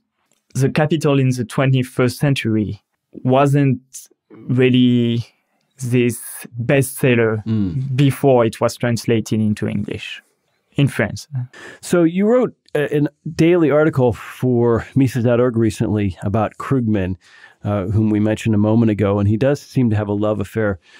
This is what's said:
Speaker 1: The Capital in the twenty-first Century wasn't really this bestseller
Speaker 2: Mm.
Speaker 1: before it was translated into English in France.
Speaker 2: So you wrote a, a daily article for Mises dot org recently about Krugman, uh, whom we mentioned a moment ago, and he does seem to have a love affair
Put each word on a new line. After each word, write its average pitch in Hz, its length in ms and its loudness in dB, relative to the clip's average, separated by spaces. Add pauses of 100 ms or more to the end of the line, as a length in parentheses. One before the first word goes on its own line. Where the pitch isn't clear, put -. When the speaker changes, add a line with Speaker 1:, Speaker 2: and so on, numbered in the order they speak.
(540)
Speaker 1:
The 131 160 0
Capital 151 500 0
in 131 100 2
the 123 140 -2
twenty-first 127 720 0
Century 110 640 -2 (300)
wasn't 135 720 2 (480)
really 123 960 2 (560)
this 123 640 -4 (100)
bestseller 117 880 0
Speaker 2:
Mm. 110 500 -4
Speaker 1:
before 131 500 2
it - 160 -4
was 120 160 -2
translated 113 640 -2
into 107 260 -2
English - 540 -8 (560)
in 143 100 4
France. 104 400 -6 (540)
Speaker 2:
So 175 220 2
you 175 220 2
wrote 233 280 2 (200)
a, 147 240 -2
a 147 40 2 (340)
daily 165 340 4
article 143 440 2
for 120 720 -2 (100)
Mises 131 300 2
dot 120 140 2
org 123 180 0
recently 104 640 -2
about 104 360 -2
Krugman, 107 580 -2 (500)
uh, 104 220 -2
whom 107 220 0
we 104 120 2
mentioned 107 340 0
a 101 40 2 (100)
moment 113 220 4
ago, 101 280 0
and 101 80 0
he 107 100 0
does 139 240 0
seem 127 280 -2
to 107 80 0
have 107 100 -2
a 101 60 -2
love 104 260 -2
affair 101 400 -4 (200)